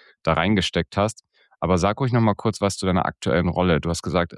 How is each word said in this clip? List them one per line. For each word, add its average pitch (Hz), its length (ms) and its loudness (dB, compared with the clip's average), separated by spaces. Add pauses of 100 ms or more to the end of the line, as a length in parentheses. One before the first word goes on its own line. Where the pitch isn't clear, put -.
(220)
da 82 120 0
reingesteckt 90 640 0
hast. 104 260 -2 (360)
Aber 87 180 2
sag 98 200 0
ruhig 131 140 -2
noch 120 80 2
mal 107 140 2
kurz - 260 -4
was 101 160 0
zu - 80 -6
deiner 92 220 0
aktuellen 87 420 0
Rolle. 87 320 2
Du 85 80 -4
hast 85 140 -4
gesagt, 87 360 -2